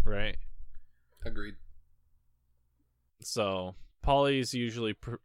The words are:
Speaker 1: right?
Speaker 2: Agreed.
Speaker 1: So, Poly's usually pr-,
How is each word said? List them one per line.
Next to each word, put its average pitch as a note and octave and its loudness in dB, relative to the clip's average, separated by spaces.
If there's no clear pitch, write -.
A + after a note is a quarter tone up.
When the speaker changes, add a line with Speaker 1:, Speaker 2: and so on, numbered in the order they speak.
Speaker 1:
right? G#2 6
Speaker 2:
Agreed. G#2 -2
Speaker 1:
So, F#2+ -4
Poly's C#3 2
usually A#2 -4
pr-, A#2 -10